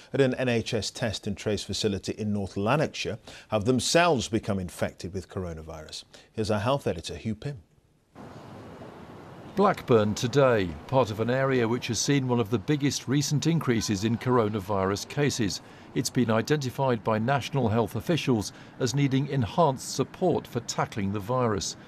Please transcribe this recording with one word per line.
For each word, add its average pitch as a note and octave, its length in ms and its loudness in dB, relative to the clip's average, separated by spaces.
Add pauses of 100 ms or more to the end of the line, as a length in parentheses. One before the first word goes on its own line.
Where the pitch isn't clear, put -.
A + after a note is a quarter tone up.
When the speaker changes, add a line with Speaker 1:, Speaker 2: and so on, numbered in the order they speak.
(140)
Speaker 1:
at C3 80 4
an C3 140 4
N B2+ 140 0
H A#2 240 0
S G#2 180 -2
test - 340 -4
and G2+ 100 -4
trace G#2 280 -2
facility G2 480 -2
in G#2+ 200 -4
North G2+ 260 -4
Lanarkshire A2 600 0 (300)
have G#2+ 180 0
themselves C3 640 4
become G#2+ 320 -2
infected F#2 540 -6
with F#2+ 160 -8
coronavirus. D#2+ 720 -10 (280)
Here's G#2+ 200 -2
our G#2+ 80 2
health C3 260 0
editor, F2 300 -4
Hugh G#2+ 200 -6
Pym. C#3+ 220 -10 (2000)
Speaker 2:
Blackburn A2+ 580 4
today, A#2+ 540 4 (180)
part C3 240 2
of G#2 80 -6
an A2+ 100 0
area C3 380 2
which A#2 200 -2
has A2+ 120 -2
seen C#3 280 2
one A#2+ 120 2
of G#2+ 100 0
the A#2+ 80 2
biggest C#3+ 520 0
recent C#3+ 380 2
increases A2+ 580 2
in A2+ 120 2
coronavirus G#2 920 2
cases. B2 500 0 (340)
It's C#3 160 -2
been A#2 220 2
identified B2+ 720 0
by A2 160 2
national A#2+ 480 0
health G#2+ 280 0
officials A2+ 580 0 (260)
as B2+ 160 0
needing C#3 320 2
enhanced C#3 680 0
support C#3 540 0
for A#2+ 140 -4
tackling G#2 500 -4
the G#2+ 80 -2
virus. A2 560 -2 (120)